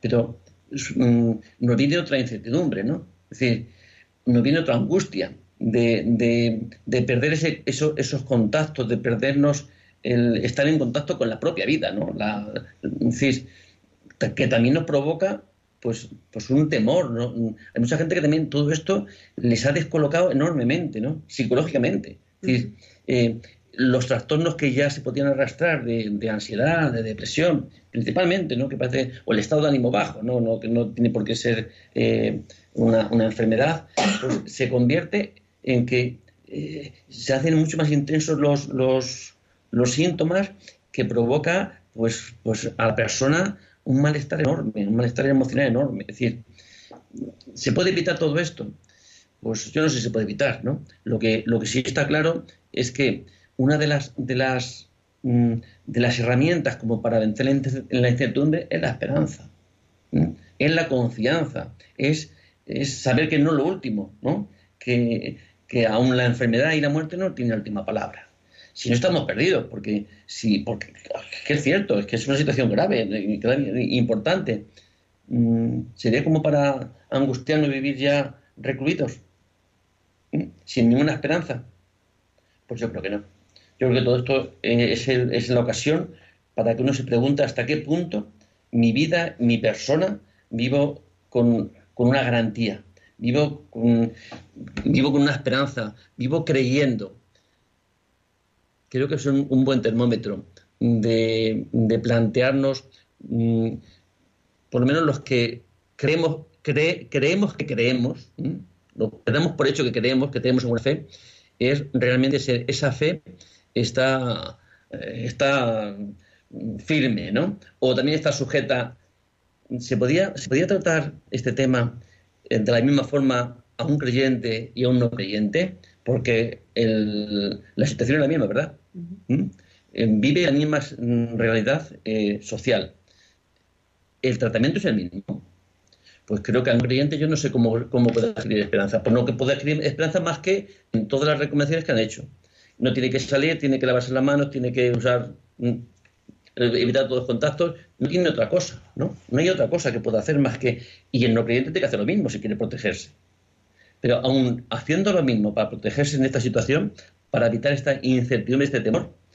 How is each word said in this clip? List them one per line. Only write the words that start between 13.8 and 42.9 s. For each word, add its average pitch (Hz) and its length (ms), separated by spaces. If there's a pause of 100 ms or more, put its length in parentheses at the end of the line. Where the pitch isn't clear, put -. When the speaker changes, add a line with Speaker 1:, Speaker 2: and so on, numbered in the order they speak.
Speaker 1:
ta-, 123 160
que 127 140
también 120 260
nos 160 100
provoca, 151 580 (380)
pues, 113 280 (240)
pues 107 180
un 147 180
temor, 139 420
¿no? 117 440 (200)
Hay - 60
mucha 120 160
gente 160 180
que 170 60
también 151 300
todo 147 220
esto 190 340 (300)
les 117 300
ha 143 60
descolocado 165 600
enormemente, 143 680
¿no? 143 260
Psicológicamente. - 920 (240)
Es - 60
decir, 123 180
Speaker 2:
Ujú. - 100 (300)
Speaker 1:
eh, 120 300 (360)
los 123 340
trastornos 156 500
que 139 160
ya 143 180
se 143 120
podían 135 240
arrastrar 139 580
de, 113 260
de 107 200
ansiedad, 127 640
de 117 100
depresión, 113 680 (220)
principalmente, 170 680
¿no? 131 120
Que 135 80
parece, 131 360 (140)
o 117 60
el 107 60
estado 147 240
de 151 60
ánimo 123 220
bajo, - 320
¿no? 123 180
No, 113 180
que 113 100
no 117 220
tiene 117 200
por 117 140
qué 117 120
ser, 113 340 (240)
eh, 113 460 (340)
una, 113 340
una 113 180
enfermedad, 113 680
pues, 196 520
<coughs> - 60
se 127 160
convierte 127 680 (280)
en 123 240
que, 123 320 (300)
eh, 147 440 (160)
se - 260
hacen 156 220
mucho 156 200
más 151 140
intensos 151 480
los, 143 300
los, 131 680 (360)
los 123 200
síntomas 170 640 (380)
que 127 140
provoca, 143 760 (120)
pues, 113 500
pues, 113 360
a 113 80
la 110 100